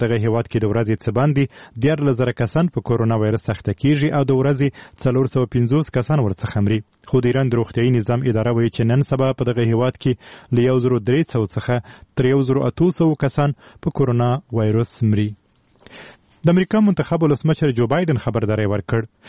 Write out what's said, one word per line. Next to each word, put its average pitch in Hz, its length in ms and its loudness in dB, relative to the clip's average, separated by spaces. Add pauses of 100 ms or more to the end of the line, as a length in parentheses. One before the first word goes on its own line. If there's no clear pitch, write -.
دغه 117 160 0
هیواد 113 280 0
کې - 120 -4
د 107 120 0
ورځې 110 320 0
څه - 140 -4
باندې 139 260 2 (380)
دیارلس 143 360 0
زره 120 220 -2
کسان 151 280 0
په 143 200 -6
کرونا 113 280 0
وایرس 107 320 0
سخته 104 240 -4
کیږي 143 460 0
او 139 60 2
د 131 160 0
ورځې 139 280 0 (360)
څلور 131 300 0
سوه 127 200 -2
پنځوس 127 440 0
کسان 147 220 0
ورڅخه 107 460 -4
مري. 107 140 0 (280)
خو 127 140 2
د 120 100 0
ایران 131 180 0
د 117 100 2
روغتیايي 117 380 0
نظام 104 300 -2
اداره 110 240 0
وایي 117 240 0
چې - 60 -2 (100)
نن 131 100 2
سبا 131 320 0
په 135 160 -6
دغه 120 220 0
هیواد 123 300 0
کې 131 100 0 (400)
له 123 180 2
یو 127 100 2
زرو 127 200 0
درې 123 220 0 (100)
سوه 110 240 -2
څخه 123 200 -2 (400)
تر 127 100 2
یو 135 160 4
زرو 131 240 0
اتو 160 220 0 (100)
سوو 160 260 0
کسان 143 300 0 (280)
په - 180 -4
کرونا 120 300 2 (220)
وایرس 113 400 0 (120)
مري. 107 260 2 (1120)
د 165 60 2
امریکا 185 300 2
منتخب 170 440 0
ولسمشر 151 480 0
جو 120 160 0
بایدن 156 300 0
خبرداری 107 480 -2
ورکړ، 104 360 -2 (280)